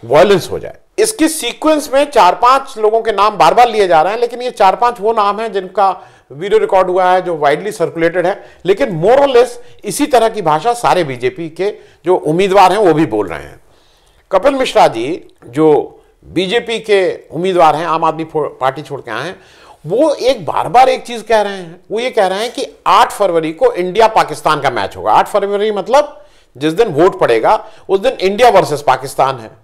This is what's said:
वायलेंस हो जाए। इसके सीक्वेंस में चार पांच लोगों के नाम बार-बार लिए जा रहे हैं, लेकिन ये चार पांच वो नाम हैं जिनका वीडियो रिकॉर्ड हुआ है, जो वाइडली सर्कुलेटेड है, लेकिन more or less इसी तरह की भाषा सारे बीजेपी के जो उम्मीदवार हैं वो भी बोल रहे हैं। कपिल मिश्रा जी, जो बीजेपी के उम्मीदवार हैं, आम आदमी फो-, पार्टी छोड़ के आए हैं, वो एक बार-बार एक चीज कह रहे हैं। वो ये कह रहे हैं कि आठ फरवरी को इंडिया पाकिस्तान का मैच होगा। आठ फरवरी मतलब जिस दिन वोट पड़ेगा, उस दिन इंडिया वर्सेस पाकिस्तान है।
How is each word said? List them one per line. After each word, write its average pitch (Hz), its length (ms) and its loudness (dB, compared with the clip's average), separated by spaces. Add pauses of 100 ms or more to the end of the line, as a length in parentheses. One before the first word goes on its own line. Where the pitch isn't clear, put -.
वायलेंस 170 460 2
हो 87 80 -6
जाए। - 180 -14 (220)
इसके 320 300 0
सीक्वेंस 302 680 -4
में 285 160 0
चार 180 240 4
पांच 262 440 0
लोगों 220 240 0
के 226 100 -4
नाम 202 260 0
बार-बार 180 300 4
लिए 208 200 0
जा 160 140 4
रहे 185 100 0
हैं, 240 80 -4
लेकिन 240 220 -6
ये 247 80 -6
चार 190 260 2
पांच 226 240 0
वो 214 120 -2
नाम 208 280 -2
हैं 226 120 -8
जिनका 185 480 -2 (320)
वीडियो 196 280 0
रिकॉर्ड 190 300 0
हुआ 185 220 2
है, 185 100 2
जो 170 140 -4
वाइडली 156 360 0
सर्कुलेटेड 165 540 -2
है, 196 180 -4 (200)
लेकिन 196 380 -2
more 233 160 4
or 285 100 2
less 247 200 4 (360)
इसी 214 220 -4
तरह 226 220 2
की 190 140 -6
भाषा 156 300 0
सारे 170 320 0
बीजेपी 131 440 -6
के 196 260 -6 (300)
जो 180 120 2
उम्मीदवार 185 560 2
हैं 202 60 -2
वो 180 160 4
भी 156 120 2
बोल 104 220 -4
रहे 80 100 -10
हैं। 71 220 -18 (720)
कपिल 277 220 2
मिश्रा 220 340 2
जी, 127 460 -6 (120)
जो 143 540 0 (240)
बीजेपी 196 560 -4
के 196 400 0 (100)
उम्मीदवार 170 460 0
हैं, 170 100 -4
आम 160 180 -2
आदमी 160 200 -2
फो-, 156 360 -6
पार्टी 135 220 -4
छोड़ 139 180 -12
के - 100 -16
आए 113 120 -8
हैं, 185 180 -12 (460)
वो 262 280 0
एक 233 320 -2
बार-बार 160 420 2
एक 254 140 -2
चीज 233 200 -12
कह 220 180 0
रहे 202 120 -4
हैं। 180 280 -16 (100)
वो 208 100 -4
ये 247 100 -4
कह 214 160 0
रहे 190 120 -2
हैं 233 140 -6
कि - 140 -8 (200)
आठ 220 260 4
फरवरी 165 400 -2
को 233 200 0
इंडिया 180 340 0
पाकिस्तान 156 540 0
का 135 100 0
मैच 101 260 -6
होगा। 95 160 -2
आठ 175 160 4
फरवरी 202 420 -2
मतलब 220 540 -2 (320)
जिस 151 160 -2
दिन 214 160 0
वोट 180 320 2
पड़ेगा, 147 480 0 (200)
उस 196 120 0
दिन 254 120 0
इंडिया 202 360 2
वर्सेस 151 340 2
पाकिस्तान 131 560 -2
है। 110 120 -16 (140)